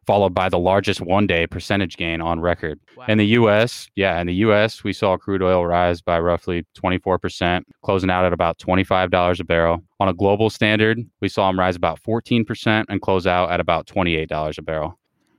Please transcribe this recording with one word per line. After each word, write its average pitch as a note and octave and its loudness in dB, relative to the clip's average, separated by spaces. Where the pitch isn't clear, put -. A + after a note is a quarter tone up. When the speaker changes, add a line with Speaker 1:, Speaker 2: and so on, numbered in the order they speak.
Speaker 1:
followed G2 4
by F#2 0
the F2+ 0
largest F#2+ 0
one-day F2+ 0
percentage G2 -4
gain E2 -4
on E2 -2
record. E2 -2
Speaker 2:
Wow. - -16
Speaker 1:
In A2 2
the G#2 4
U A2+ 4
S, A2 0
yeah, F#2+ 0
in F2 -4
the F2+ -2
U G#2 2
S, G#2+ 0
we G2+ -4
saw F#2 0
crude G2 -4
oil F2+ 2
rise F2 0
by E2+ 0
roughly F2 -2
twenty-four F#2 -2
percent, F2 -4
closing F#2+ 0
out F2+ 2
at F2+ 2
about E2 -2
twenty-five F#2 0
dollars F2+ 2
a E2+ -6
barrel. E2+ 0
On G2 2
a F#2 0
global G2+ 2
standard, A2 0
we G2+ -2
saw G2 0
'em F#2 0
rise F#2 2
about E2+ -2
fourteen A#2 -2
percent A2 -2
and G2 -4
close F#2 0
out F2+ 2
at F2 0
about E2 0
twenty-eight E2+ -2
dollars D#2 -6
a D#2 -14
barrel. D#2 -6